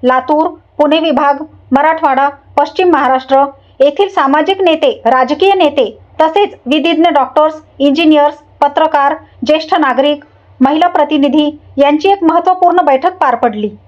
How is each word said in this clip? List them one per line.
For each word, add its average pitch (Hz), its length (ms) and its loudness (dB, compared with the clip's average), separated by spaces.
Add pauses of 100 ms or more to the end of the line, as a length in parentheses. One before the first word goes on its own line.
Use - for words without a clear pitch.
लातूर, 262 440 0 (300)
पुणे 302 220 0
विभाग, 285 440 -2 (280)
मराठवाडा, 285 560 0 (300)
पश्चिम 339 340 0
महाराष्ट्र 269 520 0 (360)
येथील 294 300 0
सामाजिक 311 520 0
नेते, 320 300 0 (140)
राजकीय 262 480 0
नेते 294 360 0 (320)
तसेच 320 340 0 (100)
विधिज्ञ 320 440 0
डॉक्टर्स, 302 520 0 (180)
इंजिनियर्स, 294 560 2 (260)
पत्रकार, 294 540 0 (300)
ज्येष्ठ 311 300 0
नागरिक, 285 480 -2 (360)
महिला 302 280 2
प्रतिनिधी 302 640 0 (280)
यांची 294 340 2
एक 392 120 -2
महत्त्वपूर्ण 349 600 2
बैठक 285 320 0
पार 262 180 0
पडली. 214 340 -4 (180)